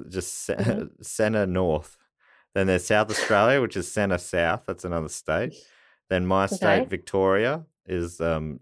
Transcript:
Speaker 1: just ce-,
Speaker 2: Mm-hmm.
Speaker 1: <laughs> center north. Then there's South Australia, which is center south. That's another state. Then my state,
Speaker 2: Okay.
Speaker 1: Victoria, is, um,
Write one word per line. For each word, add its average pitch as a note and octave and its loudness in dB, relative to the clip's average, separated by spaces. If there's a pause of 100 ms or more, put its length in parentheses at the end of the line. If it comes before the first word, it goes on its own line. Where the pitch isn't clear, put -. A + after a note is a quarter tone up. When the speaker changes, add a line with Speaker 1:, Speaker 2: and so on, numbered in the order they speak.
Speaker 1:
just - -6
ce-, - -4
Speaker 2:
Mm-hmm. A2 -2
Speaker 1:
<laughs> - -20
center G#2+ 0
north. F2 0 (580)
Then F#2+ 2
there's F#2 2
South G#2+ 2
Australia, A2+ 4
which A2+ -2
is F2+ -4
center G2 0
south. E2+ 0
That's F2+ -8
another E2 -4
state. F#2 -4 (540)
Then F2+ 2
my F#2+ 2
state, G#2 2
Speaker 2:
Okay. - -2
Speaker 1:
Victoria, G2+ 0 (200)
is, E2+ -4
um, D#2 -2